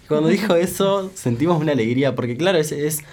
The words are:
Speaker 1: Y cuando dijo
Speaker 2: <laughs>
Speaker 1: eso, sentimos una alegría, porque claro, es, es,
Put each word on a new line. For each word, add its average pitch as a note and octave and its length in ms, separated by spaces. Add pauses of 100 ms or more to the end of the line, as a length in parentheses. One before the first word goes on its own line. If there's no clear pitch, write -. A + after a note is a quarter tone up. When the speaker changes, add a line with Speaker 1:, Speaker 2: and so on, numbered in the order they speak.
Speaker 1:
Y - 40
cuando D3+ 220
dijo G3 260
Speaker 2:
<laughs> - 0
Speaker 1:
eso, F#3+ 600
sentimos D3 440
una D3+ 120
alegría, B2 420
porque B2 240
claro, F3 220
es, D#3 120
es, D3 420